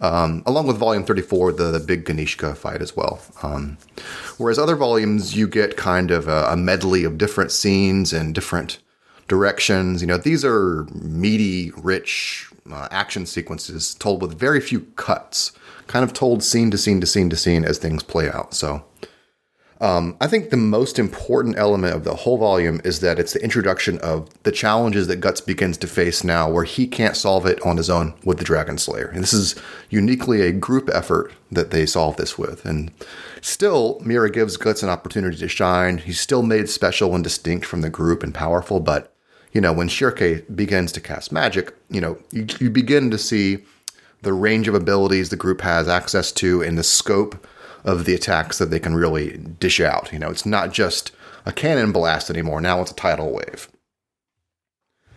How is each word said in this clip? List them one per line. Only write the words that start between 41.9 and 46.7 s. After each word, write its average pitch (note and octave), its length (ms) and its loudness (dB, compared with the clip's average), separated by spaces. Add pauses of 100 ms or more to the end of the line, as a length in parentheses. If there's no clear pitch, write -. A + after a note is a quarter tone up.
know, E2+ 180 -4 (140)
you, A2 160 -6 (100)
you B2 100 0
begin B2 440 2
to G#2+ 60 0
see G2+ 400 0 (640)
the G2 100 0
range G#2+ 340 2
of G#2+ 80 2
abilities F#2+ 560 2
the F#2 60 -4
group F2+ 240 0
has E2+ 260 2
access F2 460 0
to F2+ 300 2
and E2 140 -2